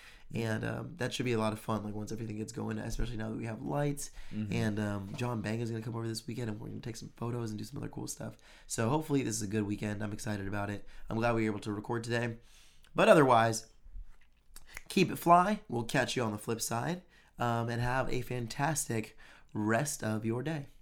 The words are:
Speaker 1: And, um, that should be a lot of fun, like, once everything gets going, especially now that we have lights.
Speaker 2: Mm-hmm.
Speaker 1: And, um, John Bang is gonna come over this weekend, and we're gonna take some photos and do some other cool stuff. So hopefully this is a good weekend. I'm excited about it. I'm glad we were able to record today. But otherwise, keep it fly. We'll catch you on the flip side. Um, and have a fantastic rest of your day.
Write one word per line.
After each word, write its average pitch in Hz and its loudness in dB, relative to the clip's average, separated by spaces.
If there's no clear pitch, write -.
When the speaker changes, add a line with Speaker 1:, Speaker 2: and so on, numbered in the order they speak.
Speaker 1:
And, 113 -2
um, 117 -4
that 123 -2
should 127 -2
be 120 2
a 113 4
lot 110 2
of 104 -8
fun, 104 -2
like, 104 -6
once 107 -6
everything 107 -6
gets 107 -6
going, 110 -4
especially 113 -2
now 110 -4
that 113 -6
we 120 -4
have 110 -6
lights. 143 -2
Speaker 2:
Mm-hmm. 107 -2
Speaker 1:
And, 110 2
um, 101 -2
John 120 -2
Bang 110 -2
is 120 -2
gonna 113 -4
come 117 -6
over 113 -4
this 113 -6
weekend, 117 -4
and 104 -6
we're 107 -10
gonna 104 -10
take 120 -8
some - -12
photos 117 -4
and 107 -6
do 107 -6
some - -10
other 113 -6
cool 113 -8
stuff. 110 -8
So 113 2
hopefully 143 2
this 113 0
is 113 -2
a 104 -4
good 107 2
weekend. 104 -2
I'm 104 -4
excited 101 -4
about 101 -2
it. 101 -6
I'm 110 0
glad 117 4
we 113 4
were 110 4
able 101 -2
to 104 -2
record 113 -2
today. 117 0
But 202 6
otherwise, 120 8
keep 185 4
it 147 -6
fly. 180 6
We'll 120 -2
catch 117 2
you 127 2
on 110 0
the 104 -4
flip 113 -2
side. 139 -2
Um, 117 0
and 117 -2
have 123 2
a 127 0
fantastic 120 -2
rest 110 2
of 110 0
your 117 0
day. 147 -4